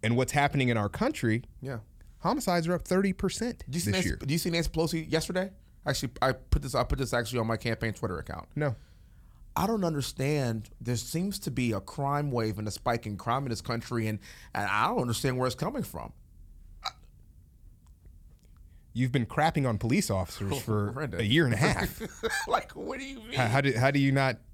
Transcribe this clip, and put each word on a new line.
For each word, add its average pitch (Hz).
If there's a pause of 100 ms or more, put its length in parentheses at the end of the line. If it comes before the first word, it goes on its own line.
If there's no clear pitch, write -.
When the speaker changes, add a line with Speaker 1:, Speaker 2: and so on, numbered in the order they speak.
Speaker 1:
and 117
what's 127
happening 143
in 117
our 104
country, 120 (180)
Speaker 2:
Yeah. 127 (420)
Speaker 1:
homicides 175
are 180
up -
thirty 190
percent 208
Speaker 2:
Did 127
you 170
see 196
Speaker 1:
this 196
Speaker 2:
Nancy, 180
Speaker 1:
year. 64
Speaker 2:
did -
you 160
see 170
Nancy 165
Pelosi 160
yesterday? 185 (340)
Actually, 135 (100)
I 131
put -
this, 135
I 123
put 131
this 131
actually 120
on 110
my 113
campaign 113
Twitter 92
account. -
Speaker 1:
No. 147 (800)
Speaker 2:
I 185
don't 220
understand. 135 (100)
There 120
seems 170
to -
be 123
a 98
crime 143
wave 110
and 107
a -
spike 117
in 104
crime 120
in 135
this 110
country, 117
and, 107 (340)
and 98
I 107
don't 240
understand 123
where 127
it's 127
coming 226
from. - (2750)
Speaker 1:
You've 123
been 123
crapping 151
on 110
police 131
officers 98
Speaker 2:
<laughs> -
Oh, -
Speaker 1:
for 104
Speaker 2:
horrendous. 135
Speaker 1:
a 113
year 139
and 120
a 98
half. 175 (240)
Speaker 2:
<laughs> 831
Like, -
what -
do 269
you 277
mean? -
Speaker 1:
How, 127
how 120
do, 139
how 131
do 139
you 139
not? 135 (180)